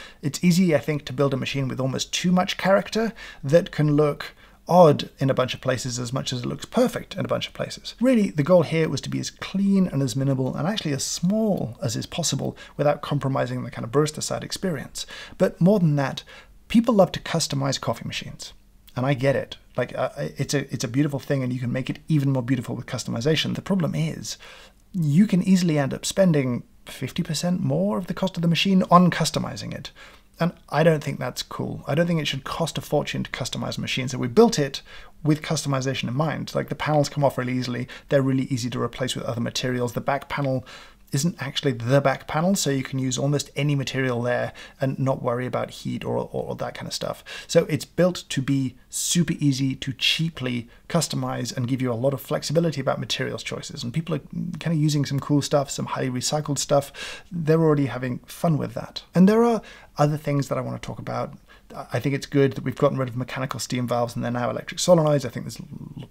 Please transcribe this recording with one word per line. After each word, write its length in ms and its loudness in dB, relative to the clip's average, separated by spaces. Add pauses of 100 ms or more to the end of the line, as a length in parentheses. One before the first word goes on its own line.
(200)
It's 220 -6
easy, 320 6
I 40 6
think, 260 -4
to 80 -10
build 200 0
a 40 0
machine 320 -2
with 100 -6
almost 340 -2
too 200 2
much 240 2
character 560 2 (320)
that 260 4
can 240 2
look 400 0 (320)
odd 440 8 (100)
in 100 2
a 40 2
bunch 200 0
of 60 -10
places 400 -2
as 120 -6
much 200 -6
as 80 -4
it 60 -6
looks 180 -8
perfect 500 -2
in 100 -4
a 40 -4
bunch 180 -2
of 80 -12
places. 460 -10
Really, 300 4
the 120 0
goal 200 6
here 260 0
was 140 -4
to 60 -8
be 120 -4
as 100 -6
clean 560 2
and 160 0
as 140 -2
minimal 400 0
and 100 -2
actually 260 -2
as 120 -4
small 760 0
as 140 -2
is 100 -6
possible 520 -4 (200)
without 240 2
compromising 600 -2
the 80 -10
kind 140 -8
of 80 -10
barista 320 2
side 180 -4
experience. 640 -6 (320)
But 220 2
more 180 6
than 180 4
that, 280 -2 (420)
people 280 4
love 180 6
to 80 -6
customize 600 -2
coffee 260 -4
machines. 480 -10 (420)
And 100 0
I 80 2
get 220 2
it. 200 -6 (200)
Like, 200 -2
uh, 200 -2
it's 380 -4
a, 200 -2
it's 80 -6
a 60 -2
beautiful 320 -2
thing, 240 -2
and 80 -2
you 80 -4
can 100 -2
make 180 -4
it 200 -6
even 240 4
more 100 0
beautiful 320 -2
with 120 -8
customization. 680 -2
The 80 -6
problem 320 0
is, 420 -4 (560)
you 360 4
can 160 4
easily 340 4
end 160 0
up 100 -8
spending 600 2 (200)
fifty 380 -6
percent 380 -2
more 360 0
of 120 -4
the 60 -4
cost 200 -2
of 80 -4
the 60 4
machine 420 4
on 180 10
customizing 640 -2
it. 200 -12 (480)
And 120 2 (180)
I 120 2
don't 220 4
think 160 -6
that's 240 -6
cool. 420 -8
I 80 -2
don't 140 2
think 120 0
it 60 -4
should 160 -4
cost 340 -4
a 40 -6
fortune 420 -2
to 80 -10
customize 480 -6
a 20 -6
machine. 280 -4
So 100 -6
we 80 -2
built 320 6
it 240 -4 (400)
with 200 2
customization 640 -2
in 60 -4
mind. 420 -2
Like, 120 -2
the 60 -6
panels 340 2
come 140 -2
off 160 2
really 180 -2
easily. 300 -4 (220)
They're 120 4
really 260 2
easy 240 -2
to 120 -4
replace 320 -4
with 120 -8
other 140 -4
materials. 520 -2
The 80 -6
back 280 -4
panel 380 -2 (440)
isn't 300 -2
actually 320 -2
the 300 2
back 240 0
panel, 280 0
so 140 -2
you 140 0
can 160 -6
use 180 -2
almost 400 0
any 180 0
material 460 -2
there 320 -2 (260)
and 200 -2
not 240 0
worry 240 -2
about 240 -4
heat 340 -8
or, 100 -4
or, 160 -4
or 240 -6
that 200 -8
kind 120 -12
of 60 -12
stuff. 320 -8 (220)
So 180 2
it's 220 -4
built 420 0
to 140 -2
be 340 0 (140)
super 480 0
easy 380 2
to 180 -6
cheaply 720 -2 (180)
customize 720 -2
and 100 0
give 140 0
you 100 0
a 40 0
lot 180 2
of 80 -4
flexibility 600 0
about 180 0
materials 420 -4
choices. 400 -8
And 120 -6
people 220 -2
are 40 -4 (400)
kind 160 0
of 60 2
using 240 2
some 120 -2
cool 220 2
stuff, 300 0
some 160 -6
highly 240 -4
recycled 480 -2
stuff. 640 -2 (100)
They're 300 2
already 240 4
having 400 -4
fun 320 0
with 160 -6
that. 280 -10 (120)
And 120 10
there 180 8
are 180 2 (340)
other 220 4
things 300 -2
that 100 -4
I 20 -4
want 200 -6
to 60 -14
talk 120 -10
about. 340 -6 (600)
I 80 0
think 140 0
it's 100 -4
good 300 4
that 100 -8
we've 100 -4
gotten 220 2
rid 140 -2
of 60 -8
mechanical 440 -6
steam 260 -4
valves 280 -2
and 100 -4
they're 80 -2
now 160 -2
electric 320 -6
solenoids. 460 6
I 20 -6
think 160 -8
there's 160 -10
l-, 500 -14